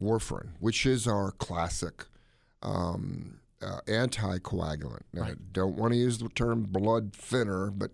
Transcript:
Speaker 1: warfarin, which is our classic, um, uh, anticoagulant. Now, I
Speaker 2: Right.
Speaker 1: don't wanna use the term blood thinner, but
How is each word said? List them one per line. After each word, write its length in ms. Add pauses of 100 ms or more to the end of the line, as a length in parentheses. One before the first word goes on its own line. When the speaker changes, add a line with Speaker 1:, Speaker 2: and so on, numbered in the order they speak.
Speaker 1:
warfarin, 500 (100)
which 260
is 220
our 240
classic, 720 (560)
um, 800 (200)
uh, 260
anticoagulant. 1160 (100)
Now, 100
I 80
Speaker 2:
Right. 220
Speaker 1:
don't 240
wanna 200
use 220
the 100
term 340
blood 500
thinner, 580
but 240